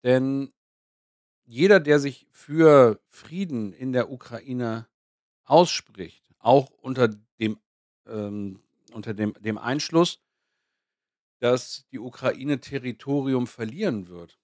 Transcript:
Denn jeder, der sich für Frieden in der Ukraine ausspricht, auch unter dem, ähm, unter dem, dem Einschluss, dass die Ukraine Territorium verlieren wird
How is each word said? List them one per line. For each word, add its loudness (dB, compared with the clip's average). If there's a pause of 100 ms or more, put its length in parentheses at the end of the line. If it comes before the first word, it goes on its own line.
Denn 0 (920)
jeder, 4
der 4
sich -6
für 6
Frieden -8
in -8
der -2
Ukraine -10 (580)
ausspricht, -2
auch 2
unter -2 (320)
dem, -4 (480)
ähm, -10 (300)
unter -12
dem, -4
dem -6
Einschluss, -2 (1200)
dass -4
die -16
Ukraine -6
Territorium -6
verlieren -8
wird -20